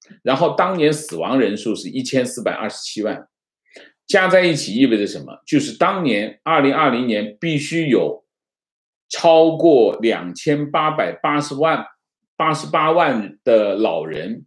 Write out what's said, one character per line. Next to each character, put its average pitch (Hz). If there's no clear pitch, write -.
然 131
后 156
当 185
年 156
死 151
亡 101
人 104
数 107
是 92
一 127
千 127
四 120
百 92
二 104
十 -
七 -
万， -
加 190
在 185
一 170
起 101
意 131
味 110
着 101
什 73
么？ -
就 151
是 -
当 185
年 110
二 156
零 139
二 151
零 120
年 107
必 160
须 160
有 92
超 160
过 139
两 90
千 147
八 156
百 95
八 147
十 143
万， 143
八 156
十 147
八 156
万 135
的 107
老 87
人 90